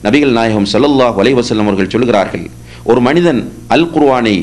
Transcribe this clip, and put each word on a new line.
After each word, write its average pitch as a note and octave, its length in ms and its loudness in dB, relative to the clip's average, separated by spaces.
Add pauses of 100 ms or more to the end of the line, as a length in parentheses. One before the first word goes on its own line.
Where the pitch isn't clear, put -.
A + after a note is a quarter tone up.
நபிகள் C3+ 320 2
நாயகம் G#2+ 340 0
ஸல்லல்லாஹு B2 480 2
அலைஹி B2 180 2
வஸல்லம் A2 300 -2
அவர்கள் F#2+ 240 -2
சொல்லுகிறார்கள், G#2 520 -2 (460)
ஒரு B2 160 4
மனிதன் D#3 340 2 (340)
அல் E3 200 0
குர்ஆனை B2+ 480 2